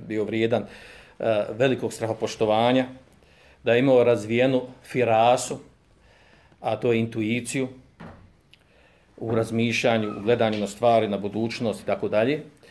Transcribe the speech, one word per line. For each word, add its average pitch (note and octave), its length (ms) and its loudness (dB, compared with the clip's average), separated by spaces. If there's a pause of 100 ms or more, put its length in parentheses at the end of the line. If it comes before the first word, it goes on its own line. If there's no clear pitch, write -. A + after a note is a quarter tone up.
bio G#2+ 160 -2
vrijedan, A2 380 0
e, - 800 -6 (140)
velikog B2 340 0
strahopoštovanja, A2+ 920 0 (760)
da A#2 80 2
je A#2+ 60 4
imao B2+ 260 6
razvijenu A#2+ 580 2 (220)
firasu, A#2+ 760 2 (1000)
a A2+ 160 -4
to A#2 160 0
je A2+ 80 2
intuiciju A#2 680 -4 (1500)
u A2+ 180 -4
razmišljanju, A2+ 760 0
u G#2 140 -10
gledanju A2 360 2
na G#2 80 -2
stvari, A2+ 420 2
na G2+ 100 -2
budućnost G#2+ 640 -4
i - 40 -20
tako G2+ 220 -2
dalje. A#2+ 340 0 (280)